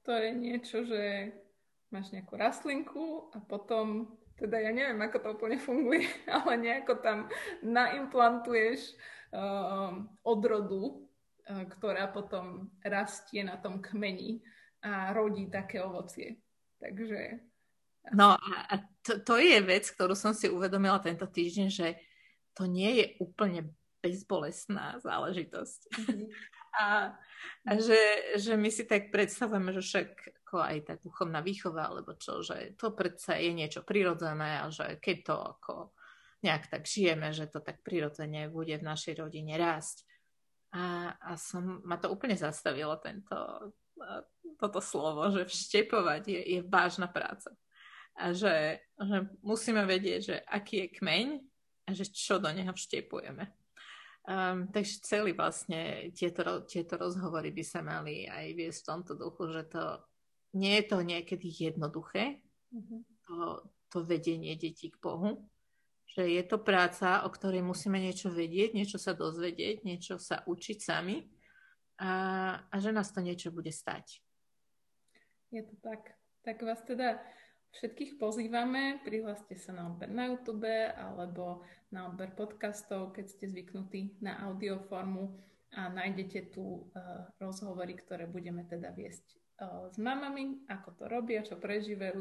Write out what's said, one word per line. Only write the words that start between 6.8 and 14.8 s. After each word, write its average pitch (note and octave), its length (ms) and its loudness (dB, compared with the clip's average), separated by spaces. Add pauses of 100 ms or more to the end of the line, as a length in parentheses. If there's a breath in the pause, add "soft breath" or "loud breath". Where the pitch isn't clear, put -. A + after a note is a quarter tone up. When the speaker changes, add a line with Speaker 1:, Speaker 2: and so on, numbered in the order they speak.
Speaker 1:
tam G#3+ 320 0 (320 loud breath)
naimplantuješ, A#3+ 1300 4 (400 loud breath)
ehm, G3 800 -2 (160)
odrodu, G#3 560 4 (640)
e, G3 240 -6
ktorá G3 400 0
potom F#3+ 560 -6 (160)
rastie G3+ 640 -2
na F#3 80 -6
tom F#3+ 240 -6
kmeni G3+ 640 -4 (400 loud breath)